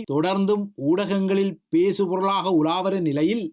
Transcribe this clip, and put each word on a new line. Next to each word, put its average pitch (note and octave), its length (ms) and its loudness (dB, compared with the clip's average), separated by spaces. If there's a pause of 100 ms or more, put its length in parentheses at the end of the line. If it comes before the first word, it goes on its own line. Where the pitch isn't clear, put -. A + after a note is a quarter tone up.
தொடர்ந்தும் G3 600 0 (160)
ஊடகங்களில் G3 720 0 (140)
பேசுபொருளாக F#3+ 840 0
உலாவரும் F3+ 520 0
நிலையில், E3 460 0